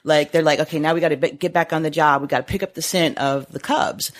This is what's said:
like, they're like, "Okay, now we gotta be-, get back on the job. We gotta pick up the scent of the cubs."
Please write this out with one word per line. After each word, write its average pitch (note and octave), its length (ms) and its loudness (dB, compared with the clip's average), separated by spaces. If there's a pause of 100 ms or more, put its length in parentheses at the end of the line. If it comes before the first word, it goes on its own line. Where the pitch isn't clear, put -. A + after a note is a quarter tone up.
like, D3+ 280 2
they're E3 120 2
like, D3+ 160 2
"Okay, D#3 180 -2
now D#3 160 0
we E3+ 60 -2
gotta D#3 180 2
be-, C3 140 0
get E3 220 -4
back E3 200 0
on D#3+ 80 0
the D#3 80 -2
job. D3+ 320 2
We C#3+ 60 -6
gotta C3 160 -2
pick - 180 -6
up - 140 -8
the D#3+ 80 -10
scent E3+ 340 0
of C#3 340 -2
the C3 100 -10
cubs." - 580 -2